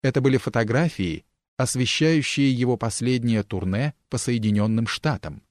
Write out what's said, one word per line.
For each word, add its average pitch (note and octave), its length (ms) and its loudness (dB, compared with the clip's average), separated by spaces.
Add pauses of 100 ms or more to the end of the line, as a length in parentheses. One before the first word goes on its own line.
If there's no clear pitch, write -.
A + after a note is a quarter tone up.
Это C3+ 180 0
были C3 160 4
фотографии, A#2 880 0 (320)
освещающие C#3 960 0
его B2 240 0
последнее A#2 680 0
турне G2 520 -2 (140)
по B2 100 -4
Соединенным A2 680 2
Штатам. - 640 -4